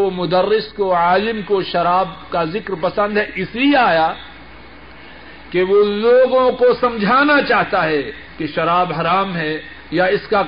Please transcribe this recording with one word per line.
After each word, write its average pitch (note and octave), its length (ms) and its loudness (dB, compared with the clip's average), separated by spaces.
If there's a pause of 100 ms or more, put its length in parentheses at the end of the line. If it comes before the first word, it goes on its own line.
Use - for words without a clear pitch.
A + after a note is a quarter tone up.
(120)
مدرس F#3 600 0
کو، G3+ 120 -4 (100)
عالم F#3+ 500 0
کو G3+ 180 0
شراب F3 460 0 (200)
کا F3 180 -2
ذکر G3 340 -8
پسند G3+ 360 -2
ہے، G#3 80 0 (100)
اس F#3 180 -6
لیے C#4 240 2
آیا E3+ 320 2 (1400)
کہ F3 140 -2
وہ G3+ 220 4
لوگوں B3 680 4
کو B3 160 2 (120)
سمجھانا B3 600 2
چاہتا G3+ 420 0
ہے D#3 200 0 (340)
کہ D#3+ 100 -6
شراب F3 460 0
حرام F3 420 0
ہے D#3 180 -4 (380)
یا F3 160 0
اس G3+ 200 -2
کا G3+ 200 0